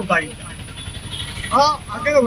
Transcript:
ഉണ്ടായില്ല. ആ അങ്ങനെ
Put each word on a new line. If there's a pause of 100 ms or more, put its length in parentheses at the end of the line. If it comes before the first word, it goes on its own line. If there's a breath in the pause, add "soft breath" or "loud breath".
ഉണ്ടായില്ല. (1160)
ആ (340)
അങ്ങനെ